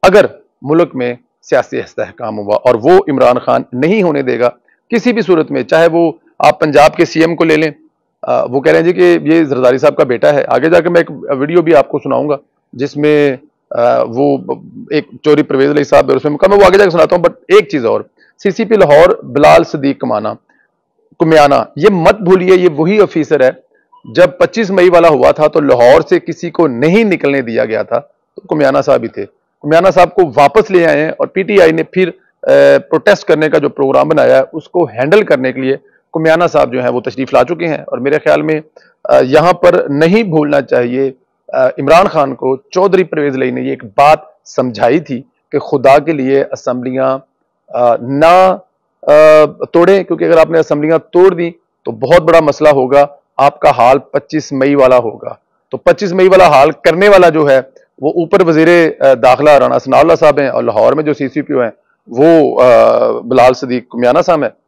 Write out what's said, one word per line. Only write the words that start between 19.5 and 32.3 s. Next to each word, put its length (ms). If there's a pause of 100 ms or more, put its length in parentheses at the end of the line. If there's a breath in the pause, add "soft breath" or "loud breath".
सदीक 380
कमाना, 360 (840)
कुमियाना, 580
ये 120
मत 260
भूलिए, 400
ये 120
वही 320
officer 440
है 200 (480)
जब 280
पच्चीस 320
मई 180
वाला 180
हुआ 240
था 160
तो 120
लाहौर 420
से 180
किसी 300
को 180
नहीं 380
निकलने 360
दिया 240
गया 180
था, 160 (360)
तो 140
कुमियाना 320
साहब 220
ही 40
थे। 180 (360)
कुमियाना 300
साहब 180
को 160
वापस 460
ले 140
आए 140
हैं 120
और 160
पीटीआई 440
ने 120
फिर, 260
अ, 40 (760)